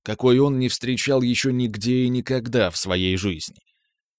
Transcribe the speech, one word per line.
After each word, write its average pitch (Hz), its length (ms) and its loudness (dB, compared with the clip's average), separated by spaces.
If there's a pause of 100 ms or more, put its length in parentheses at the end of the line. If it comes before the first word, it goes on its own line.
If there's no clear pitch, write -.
какой 123 360 2
он 139 200 2
не 127 120 0
встречал 127 500 -2
ещё 123 300 0
нигде 123 540 0
и 123 40 2
никогда 120 600 0
в - 80 -6
своей 92 400 0
жизни, 90 420 -6 (580)